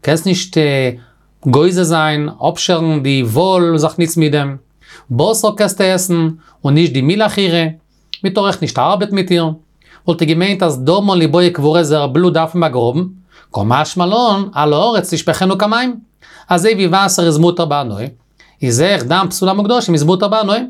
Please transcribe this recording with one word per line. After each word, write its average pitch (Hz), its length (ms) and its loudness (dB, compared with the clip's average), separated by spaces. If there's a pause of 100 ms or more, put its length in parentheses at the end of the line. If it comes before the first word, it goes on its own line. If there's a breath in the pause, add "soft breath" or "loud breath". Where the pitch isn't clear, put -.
קענסט 160 240 -2
נישט, 180 320 -2
אה, 139 320 0 (560 loud breath)
גויזע 175 380 2
זיין, 156 460 0 (200)
אפשערן 160 540 -2
די 135 200 0
וואל, 170 540 2
זאגט 156 220 -2
נישט 165 180 -2
מיט 151 140 2
דעם. 139 260 -2 (520 loud breath)
באסער 208 460 0
קענסט 202 260 -2
דו 185 60 2
עסן 185 420 0 (340 loud breath)
און 143 100 2
נישט 156 200 2
די 135 80 0
מילה 202 280 0
חיה. 170 380 0 (560)
מיט 190 120 -4
דער 202 100 0
רעכט 190 160 -2
נישט 139 180 -4
ארבעט 190 320 0
מיט 185 200 -2
איר. 165 200 0 (560 soft breath)
וואלט 170 160 0
געמיינט, 180 400 0
אז 135 200 -2
דא 175 220 2
מאל 190 140 2
די 160 80 2
בויע 175 220 2
קבורה 160 340 2
זענען 143 300 0
בלוט 175 200 2
דארף 160 180 0
פון 175 100 -2
באגראבן? 127 420 0 (500 soft breath)
קא 104 120 -4
משמע 151 400 0
לן, 202 380 0 (140)
אלע 147 200 2
הארץ 214 360 0
תשפכנו 185 440 -2
כמים. 226 380 -2 (540 loud breath)
אז 180 160 2
ווי 202 220 2
וואסער 190 380 2
איז 151 120 2
מותר 170 280 2
בעניא, 131 420 -6 (540 soft breath)
איז 123 200 0
אויך 185 220 2
דם 175 260 0
פסול 185 200 -2
המקדשים 202 440 0
איז 147 100 2
מותר 185 240 2
בעניא. 214 320 0 (100)